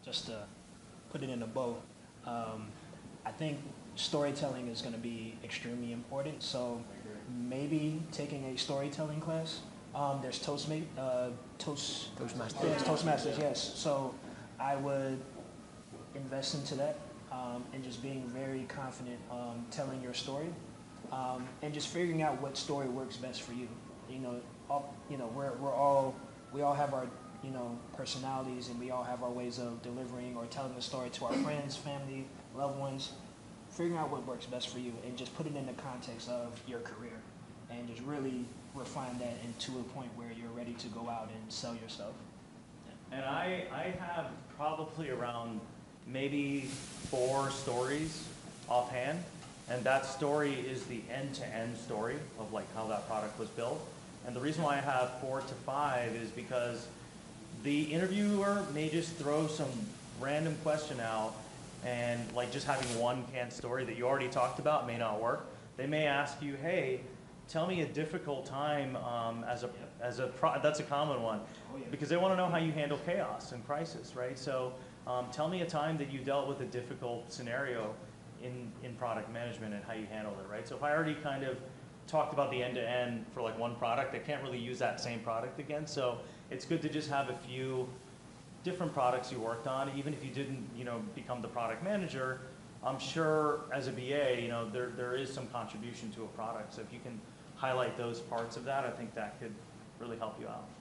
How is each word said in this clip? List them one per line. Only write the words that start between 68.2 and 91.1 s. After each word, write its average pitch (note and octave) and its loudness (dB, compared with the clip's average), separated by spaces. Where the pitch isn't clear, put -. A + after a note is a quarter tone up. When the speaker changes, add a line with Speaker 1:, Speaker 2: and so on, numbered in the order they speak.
Speaker 3:
time," C#3 2
um, A#2 0
as A#2+ 0
a, B2 -2
Speaker 1:
Yep. - -8
Speaker 3:
as A#2+ 0
a B2+ 2
pro-, - 4
that's D3+ 8
a D3+ 2
common C#3+ 4
one, A2 2
Speaker 1:
Oh, - -10
yeah. C3 -6
Speaker 3:
because C#3+ -2
they E3+ 6
wanna F#3 8
know F3+ 6
how E3+ 6
you D#3+ 6
handle D3 2
chaos D3+ 0
and A#2+ -6
crisis, D3 -2
right? B2+ -2
So, B2+ 0
um, B2 2
tell D3+ 2
me F3+ 2
a E3 2
time D#3+ 2
that C#3 0
you C#3 -2
dealt C#3 4
with C#3 0
a B2+ 0
difficult A#2+ -4
scenario A#2+ 0
in, B2 -6
in A#2+ -6
product A2 0
management A#2 -4
and G2+ -4
how A2+ -6
you A2 -4
handled G#2+ -4
it, G2 -8
right? A2 -4
So C3+ -6
if - -4
I D3 4
already D#3 4
kind C#3 -2
of C3 0
talked D3 4
about C3+ 6
the B2+ 2
end-to-end A#2+ 2
for, B2+ 0
like, A2 0
one A#2 2
product, B2+ 2
I A#2 0
can't D3 -2
really B2 -2
use A#2 -2
that A#2 4
same A#2 -2
product A#2 0
again. D3 -2
So B2 2
it's C3 -4
good E3 4
to D3+ 2
just D3 0
have C#3 4
a B2 0
few B2+ 0
different F3 0
products B2 6
you B2+ -2
worked A2+ 0
on, C3+ 2
even C#3+ 0
if C3 -6
you B2 -4
didn't, C3 -2
you B2 -6
know, A#2 -2